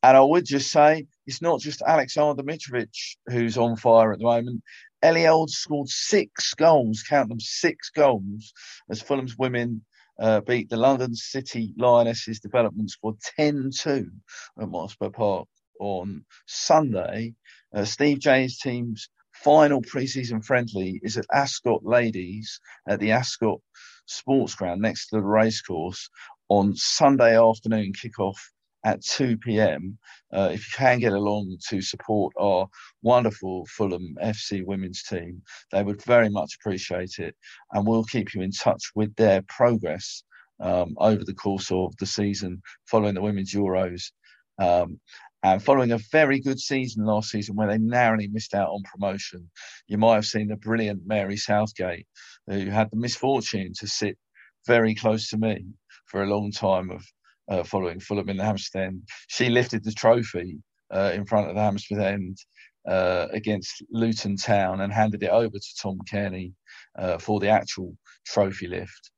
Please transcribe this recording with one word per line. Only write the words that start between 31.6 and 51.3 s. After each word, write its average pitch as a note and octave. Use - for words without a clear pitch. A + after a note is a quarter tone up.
to G2
support G#2
our F#2+
wonderful G2+
Fulham F2+
F A2
C G2+
women's F#2
team, F2+
they G2
would G#2
very A#2+
much G2
appreciate F#2
it. E2
And G#2
we'll A2+
keep -
you F#2+
in F#2+
touch -
with G#2+
their G2
progress, G2
um, F2+
over G#2+
the F#2+
course F#2+
of F#2
the G2
season F#2+
following G#2
the F2+
Women's G2+
Euros. F#2
Um, F2
and F#2+
following C3
a A2+
very C#3+
good C3+
season A#2+
last G#2+
season G#2
where G#2+
they G#2
narrowly A2+
missed G#2+
out G2
on G2
promotion, F#2
you G#2
might A2
have G#2+
seen G#2+
the G#2+
brilliant G#2+
Mary G2+